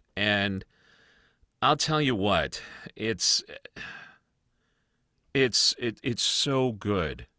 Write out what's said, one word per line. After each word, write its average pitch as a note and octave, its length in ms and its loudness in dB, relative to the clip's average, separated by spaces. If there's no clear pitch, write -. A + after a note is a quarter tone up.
and G2+ 480 0
I'll C#3 140 4
tell D#3 260 0
you C3 140 2
what, F#2 460 2
it's, - 480 0
it's, C3+ 440 2
it, A#2 260 -4
it's - 200 -2
so C3 480 2
good. F#2+ 560 -2